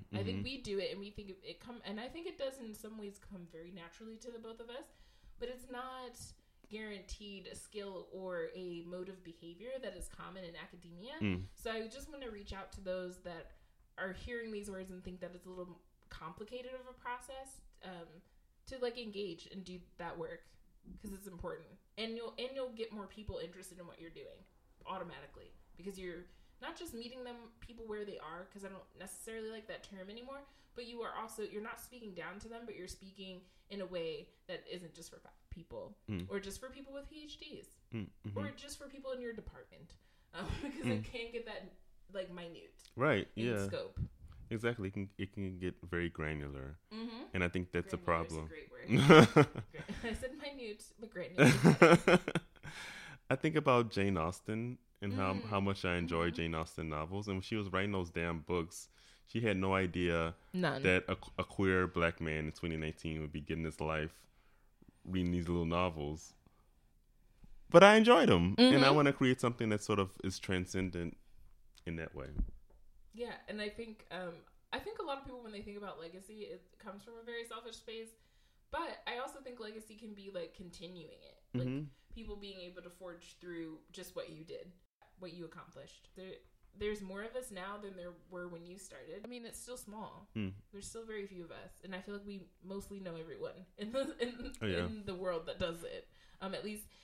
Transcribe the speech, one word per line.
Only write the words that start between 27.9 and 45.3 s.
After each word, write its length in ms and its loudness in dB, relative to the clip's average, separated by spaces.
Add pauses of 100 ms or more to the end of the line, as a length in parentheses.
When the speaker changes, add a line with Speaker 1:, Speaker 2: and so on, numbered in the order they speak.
Speaker 1:
they 140 -10
are, 340 -10
'cause 140 -14
I 40 -8
don't 140 -14 (160)
necessarily 520 -10
like 160 -12
that 160 -10
term 260 -12
anymore, 320 -12 (340)
but 100 -10
you 160 -8
are 140 -6
also, 280 -6
you're 180 -6
not 180 -8
speaking 340 -14
down 260 -10
to 100 -12
them, 160 -10
but 100 -10
you're 120 -10
speaking 540 -12 (280)
in 120 -6
a 40 -4
way 440 -4 (180)
that 220 -8
isn't 240 -10
just 180 -14
for 80 -18
fat 140 -20 (160)
people 480 -12 (120)
Speaker 2:
Mm. 200 -2
Speaker 1:
or 100 -2
just 200 -10
for 100 -12
people 240 -14
with 160 -10
P 140 -16
H 160 -16
Ds 360 -16 (160)
Speaker 2:
Mm, 180 -6 (160)
mm-hmm. 120 -6
Speaker 1:
or 140 -2
just 260 -12
for 100 -12
people 240 -8
in 100 -6
your 120 -6
department, 600 -16 (380)
um, 220 -6
<laughs> 60 -4
because 240 -6
Speaker 2:
Mm. 140 2
Speaker 1:
it 60 -4
can 260 -8
get 140 -8
that, 280 -12 (400)
like, 180 -6
minute 500 -14 (140)
Speaker 2:
Right, 400 4
Speaker 1:
in 120 0
Speaker 2:
yeah. 200 2
Speaker 1:
scope. 320 -6 (500)
Speaker 2:
Exactly. 380 0
It 60 -6
can, 240 -4
it 160 -4